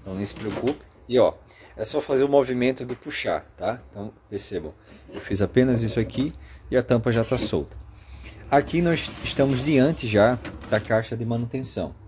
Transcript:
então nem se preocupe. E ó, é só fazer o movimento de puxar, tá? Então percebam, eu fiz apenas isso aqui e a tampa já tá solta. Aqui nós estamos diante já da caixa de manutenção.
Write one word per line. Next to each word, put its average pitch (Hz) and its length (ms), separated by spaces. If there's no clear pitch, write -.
então 95 140
nem 104 100
se - 100
preocupe. 110 480
E 120 100
ó, 98 180
é 107 80
só 147 160
fazer 135 240
o - 20
movimento 127 580
de 123 80
puxar, 101 520
tá? 117 240
Então 104 220
percebam, 92 440
eu - 80
fiz 98 200
apenas 123 400
isso 110 160
aqui 131 360
e 123 60
a 123 80
tampa 120 300
já 113 100
tá 123 140
solta. 101 400
Aqui 147 300
nós 170 280
estamos 135 400
diante 147 420
já 110 320
da 107 120
caixa 113 340
de 117 80
manutenção. 117 720